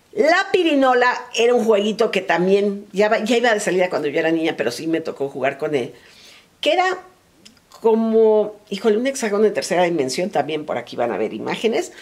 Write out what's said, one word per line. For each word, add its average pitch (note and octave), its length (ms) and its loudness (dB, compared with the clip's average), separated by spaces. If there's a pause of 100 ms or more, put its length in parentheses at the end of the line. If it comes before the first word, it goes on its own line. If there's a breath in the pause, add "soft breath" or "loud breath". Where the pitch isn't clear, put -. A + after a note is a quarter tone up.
(140 loud breath)
La F4 380 2
Pirinola C4+ 680 2 (140)
era A#3+ 220 2
un A3 100 0
jueguito G#3+ 460 2
que F#3+ 100 -2
también, G3 680 0
ya G#3 180 2
va, A3 140 2
ya A#3 140 0
iba A#3+ 140 2
de G#3 80 0
salida F3+ 300 0
cuando D3+ 200 -2
yo D3 100 -2
era D#3+ 100 0
niña, D#3+ 260 0
pero C#3 140 -4
sí C#3+ 160 -8
me D#3+ 160 -2
tocó C#3 280 -6
jugar C3+ 280 -4
con D3+ 160 -6
él, B2 220 -4 (640 loud breath)
que D4 140 0
era F#4 260 0 (800)
como, A3 800 4 (120)
híjole, G#3 280 0
un B3 100 -2
hexágono A3 380 0
de G3+ 60 2
tercera - 320 0
dimensión, E3+ 460 -2
también D3+ 360 -4
por - 120 -6
aquí - 180 -12
van B2 160 -2
a F#2+ 60 -4
ver G#2 160 -4
imágenes, E3+ 580 -4 (100)